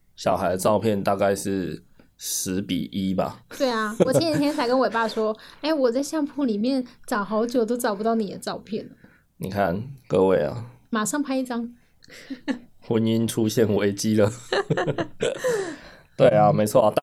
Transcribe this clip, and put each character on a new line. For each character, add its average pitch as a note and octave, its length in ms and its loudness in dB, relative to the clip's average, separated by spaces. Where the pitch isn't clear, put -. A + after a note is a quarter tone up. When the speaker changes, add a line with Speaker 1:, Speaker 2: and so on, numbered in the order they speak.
Speaker 1:
小 G#2+ 200 0
孩 F2+ 120 -2
的 F#2 80 0
照 G#2 200 2
片 G2+ 240 0
大 G2+ 140 0
概 G2 180 2
是 G2 520 -4
十 - 440 -4
比 F#2+ 300 -4
一 F#2+ 240 -2
吧。 - 300 -4
Speaker 2:
对 C4 140 0
啊， A3 300 -4
我 B3+ 120 4
前 D#4 200 2
几 D4+ 80 2
天 D4 120 2
才 C#4+ 140 -2
跟 B3+ 100 2
伟 B3 140 2
爸 A3+ 160 0
说， A3 360 -2
<laughs> - 80 -20
“哎， D4+ 120 -2
我 C4+ 160 2
在 B3 140 0
相 D4+ 240 -2
簿 D4 180 -4
里 G#3+ 140 0
面 B3+ 260 0
找 G#3 160 -4
好 G#3+ 240 0
久 A#3+ 180 0
都 A#3+ 120 -2
找 A#3+ 180 -2
不 G3 80 -8
到 A3+ 140 0
你 G#3+ 160 -2
的 F3+ 60 -12
照 F3 200 -8
片。” - 320 -8
Speaker 1:
你 - 100 -6
看， F#2+ 320 0
各 F#2+ 180 4
位 F2+ 160 4
啊。 A2 220 -4
Speaker 2:
马 G#3+ 140 -2
上 D4 180 -2
拍 C4 140 -4
一 C4 80 -2
张。 A#3+ 280 -6
Speaker 1:
婚 A2+ 220 0
姻 A2+ 240 2
出 A2 220 0
现 G#2+ 260 2
危 G2+ 180 2
机 G#2+ 240 0
了。 G#2 180 6
<laughs> - 1800 -4
对 B2+ 120 6
啊， G#2 240 6
没 G#2 120 2
错 A#2+ 160 4
啊， G#2+ 80 4
大 - 140 0